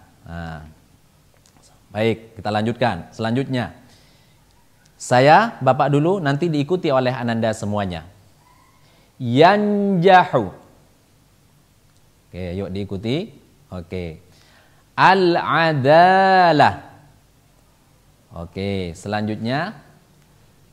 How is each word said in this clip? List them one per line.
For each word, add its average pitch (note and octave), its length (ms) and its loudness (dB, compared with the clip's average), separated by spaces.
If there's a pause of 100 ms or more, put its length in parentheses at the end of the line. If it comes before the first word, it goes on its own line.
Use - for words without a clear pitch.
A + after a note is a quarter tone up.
(260)
Nah, E2 400 -14 (1300)
baik, A2 420 -4
kita G#2 160 -8
lanjutkan. G#2+ 640 -4
Selanjutnya, A#2+ 580 -4 (1300)
saya, D3+ 640 4
Bapak C3+ 320 0
dulu, E3+ 260 0
nanti C#3+ 300 -2
diikuti D#3 400 -4
oleh C3 240 0
Ananda A2+ 400 -2
semuanya. G2+ 500 -6 (1120)
Yanjahu. F3+ 1400 2 (1800)
Oke, F2+ 160 -12 (160)
yuk F#2+ 140 -8
diikuti. A2 560 -6 (400)
Oke. F2 560 -12 (720)
Al-adalah. E3 1900 4 (1500)
Oke, F#2 600 -6
selanjutnya G#2+ 760 -6 (1000)